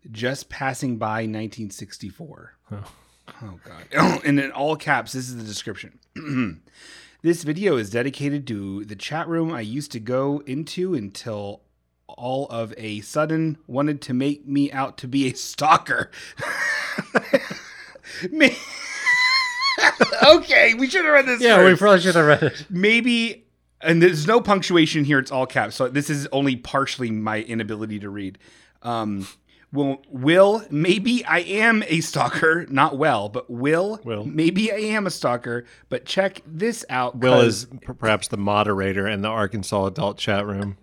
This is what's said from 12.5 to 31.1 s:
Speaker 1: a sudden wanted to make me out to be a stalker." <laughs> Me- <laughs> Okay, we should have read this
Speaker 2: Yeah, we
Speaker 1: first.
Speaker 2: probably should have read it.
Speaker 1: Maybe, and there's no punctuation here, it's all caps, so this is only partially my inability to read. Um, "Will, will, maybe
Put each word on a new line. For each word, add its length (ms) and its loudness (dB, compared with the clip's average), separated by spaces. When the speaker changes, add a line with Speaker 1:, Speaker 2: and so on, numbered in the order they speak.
Speaker 1:
a 240 -8
sudden 560 -2
wanted 360 -2
to 120 -8
make 320 -2
me 260 0
out 260 -6
to 100 -12
be 220 0
a 40 -10
stalker." 760 0
<laughs> 1120 -6
Me- 320 4
<laughs> 40 -16
Okay, 480 6
we 140 -2
should 160 0
have 80 2
read 140 6
this 160 -2
Speaker 2:
Yeah, 220 8
we 60 10
Speaker 1:
first. 100 4
Speaker 2:
probably 200 6
should 140 2
have 120 6
read 180 6
it. 260 -4
Speaker 1:
Maybe, 760 2
and 200 4
there's 240 4
no 140 6
punctuation 640 2
here, 140 4
it's 140 -4
all 140 -2
caps, 300 -2
so 120 0
this 200 -2
is 240 -4
only 240 0
partially 540 -4
my 320 -4
inability 560 -6
to 100 -12
read. 300 -12
Um, 440 -6
"Will, 360 -2
will, 600 6
maybe 560 2